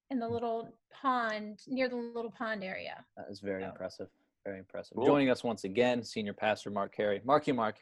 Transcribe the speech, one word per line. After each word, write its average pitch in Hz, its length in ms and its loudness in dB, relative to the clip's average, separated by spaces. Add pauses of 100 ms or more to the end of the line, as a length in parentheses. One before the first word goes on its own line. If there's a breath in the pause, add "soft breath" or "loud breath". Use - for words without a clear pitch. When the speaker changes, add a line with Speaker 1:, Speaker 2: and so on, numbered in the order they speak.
Speaker 1:
in 269 100 0
the 226 80 0
little 233 500 -2 (140)
pond, 220 760 0
near 262 200 2
the 247 80 -4
little 233 360 -4
pond 220 320 -4
area. 90 400 -8 (120)
Speaker 2:
That - 140 -12
is 101 100 -12
very 98 240 -2
Speaker 1:
So. 95 60 -6
Speaker 2:
impressive. - 380 -8 (380)
Very 98 140 -8
impressive. - 380 -12
Speaker 3:
Cool. 117 80 2
Speaker 2:
Joining 139 240 8
us 123 140 2
once 117 220 -2
again, 120 380 4
Senior 104 300 -4
Pastor 104 360 0
Mark 101 260 -4
Carey. 104 300 0
Marky 147 260 4
Mark, 113 300 0